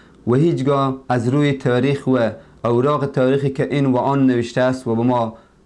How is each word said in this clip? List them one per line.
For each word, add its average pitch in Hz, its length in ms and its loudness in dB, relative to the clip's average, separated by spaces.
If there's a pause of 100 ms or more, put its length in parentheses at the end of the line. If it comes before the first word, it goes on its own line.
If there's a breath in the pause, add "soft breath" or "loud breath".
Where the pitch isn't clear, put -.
(280 loud breath)
و 120 80 2
هیچگاه 139 600 0 (140)
از 123 200 0
روی 143 240 2
تاریخ 135 540 0
و 120 240 0 (320 loud breath)
اوراق 131 420 0
تاریخی 135 440 0
که 135 220 -4
این 143 140 0
و 127 120 2
آن 135 280 2
نوشته 120 360 0
است 131 260 -2
و 113 80 -2
به 113 80 0
ما 120 340 0 (280 loud breath)